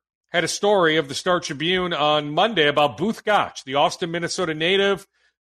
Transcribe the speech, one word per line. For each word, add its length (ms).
had 140
a 40
story 480
of 120
the 60
Star 260
Tribune 520
on 420
Monday 340
about 280
Booth 280
Gotch, 400
the 120
Austin, 340
Minnesota 440
native, 520